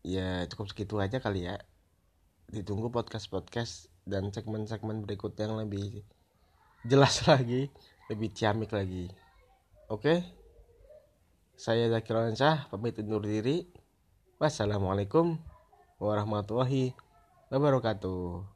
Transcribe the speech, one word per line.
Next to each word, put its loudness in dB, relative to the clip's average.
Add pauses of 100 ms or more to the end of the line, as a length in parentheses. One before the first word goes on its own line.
Ya, -2
cukup -8
segitu -4
aja 0
kali -2
ya. -6 (920)
Ditunggu -4
podcast-podcast -4 (160)
dan -2
segmen-segmen -6
berikutnya -6
yang -4
lebih -6 (800)
jelas 6
<laughs> 6
lagi, 4 (400)
lebih -4
ciamik 0
lagi. -4 (800)
Oke? 2 (1400)
Saya 2
Zakir 0
Alansyah, 2
pamit -4
undur -2
diri. 0 (720)
Wassalamualaikum 2 (640)
warahmatullahi 0 (560)
wabarakatuh. 0